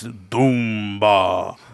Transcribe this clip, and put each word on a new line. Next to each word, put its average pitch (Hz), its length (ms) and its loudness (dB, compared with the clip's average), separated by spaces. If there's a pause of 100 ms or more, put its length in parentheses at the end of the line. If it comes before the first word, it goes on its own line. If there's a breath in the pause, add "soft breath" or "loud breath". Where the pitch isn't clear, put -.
Doomba. 104 1500 0 (180)